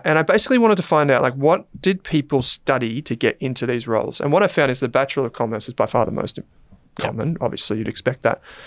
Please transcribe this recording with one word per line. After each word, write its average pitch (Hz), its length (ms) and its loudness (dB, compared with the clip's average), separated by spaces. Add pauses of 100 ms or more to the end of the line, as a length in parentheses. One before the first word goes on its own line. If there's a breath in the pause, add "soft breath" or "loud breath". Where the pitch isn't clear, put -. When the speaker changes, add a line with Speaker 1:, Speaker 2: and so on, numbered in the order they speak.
Speaker 1:
and 156 120 2
I 160 60 4
basically 226 360 2
wanted 220 180 4
to 175 60 0
find 147 280 4
out, 127 120 4
like, 127 120 0
what 156 320 2 (140)
did 190 240 0
people 147 380 0
study 123 600 -2
to 123 140 -6
get 117 240 2
into 127 260 -4
these 120 220 -4
roles? 110 320 -2
And 143 120 -2
what 190 120 4
I - 20 2
found 147 240 0
is 123 80 -4
the 127 100 -2
Bachelor 135 380 0
of 113 60 -6
Commerce 110 340 -4
is 123 80 -10
by - 120 0
far 120 200 0
the - 60 -4
most - 260 -6
Speaker 2:
Yeah. - 60 -12 (520)
Speaker 1:
common. 113 440 -4
Obviously, - 380 -4
you'd 113 100 -6
expect - 340 -4
that. - 180 0 (260 loud breath)